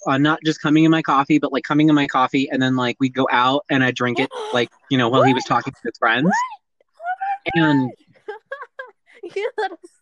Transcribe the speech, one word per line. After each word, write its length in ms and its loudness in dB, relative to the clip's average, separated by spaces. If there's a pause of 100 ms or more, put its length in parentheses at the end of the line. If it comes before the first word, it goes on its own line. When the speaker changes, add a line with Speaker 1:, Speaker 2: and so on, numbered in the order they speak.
Speaker 1:
on 160 0
not 240 2
just 160 -2
coming 220 4
in 80 6
my 100 2
coffee, 380 2
but, 120 -2
like, 120 -2
coming 260 2
in 60 6
my 100 2
coffee, 460 0
and 100 -2
then, 140 0
like, 240 -2
we'd 160 -2
go 160 0
out 360 0
and 160 0
I'd 120 0
drink 240 -2
it, 100 -2
Speaker 2:
<gasps> 240 -10
Speaker 1:
like, 160 0 (220)
you 80 2
know, 100 0
while 140 4
he 100 4
was 120 0
Speaker 2:
What? 100 -12
Speaker 1:
talking 180 -4
to 100 -20
his 140 -10
friends. 280 2
Speaker 2:
What? 100 2 (1200)
Oh 40 2
my 80 4
Speaker 1:
And 240 0 (360)
Speaker 2:
God. 80 -12 (880)
<laughs> 120 -18
You 220 -4
little 220 -6 (220)